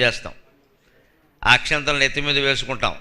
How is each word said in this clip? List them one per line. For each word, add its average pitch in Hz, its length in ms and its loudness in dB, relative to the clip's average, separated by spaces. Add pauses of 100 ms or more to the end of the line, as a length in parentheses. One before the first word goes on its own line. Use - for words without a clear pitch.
చేస్తాం, 117 340 -2 (1080)
ఆ 117 100 4
అక్షంతలను 147 460 2
నెత్తి 135 220 0
మీద 143 180 -2
వేసుకుంటాం, 127 640 -2